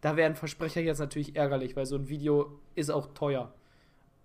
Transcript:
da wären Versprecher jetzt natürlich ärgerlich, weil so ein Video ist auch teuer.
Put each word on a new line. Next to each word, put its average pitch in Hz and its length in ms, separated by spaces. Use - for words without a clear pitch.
da 151 160
wären 156 180
Versprecher 160 460
jetzt 156 180
natürlich 147 380
ärgerlich, 135 400
weil 135 80
so 139 100
ein 135 140
Video 147 500
ist 151 160
auch 143 220
teuer. 135 400